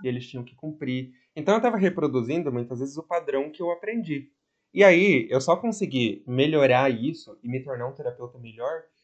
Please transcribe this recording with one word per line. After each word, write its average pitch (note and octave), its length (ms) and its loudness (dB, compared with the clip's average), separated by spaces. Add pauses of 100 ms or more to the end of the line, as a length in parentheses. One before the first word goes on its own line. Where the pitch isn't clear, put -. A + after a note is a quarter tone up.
e C3 60 -4
eles B2 180 -6
tinham B2 180 -12
que - 100 -20
cumprir. C3 560 -8 (240)
Então, D#3+ 200 0
eu A3+ 60 2
tava A#3 160 0
reproduzindo, D3+ 760 0
muitas A#2+ 260 -6
vezes, C3+ 180 -8
o D#3+ 60 -10
padrão D3+ 480 -4
que D3+ 100 -16
eu F3 120 -4
aprendi. E3+ 580 -6 (420)
E F#3+ 120 6
aí, F3+ 440 6
eu B2+ 120 2
só E3+ 160 2
consegui C3 720 -2
melhorar C3+ 600 4
isso B2 540 -4
e A#2+ 60 -10
me C3 120 -4
tornar C3 280 -8
um C3+ 40 -10
terapeuta B2 460 -10
melhor A#2+ 460 -8 (200)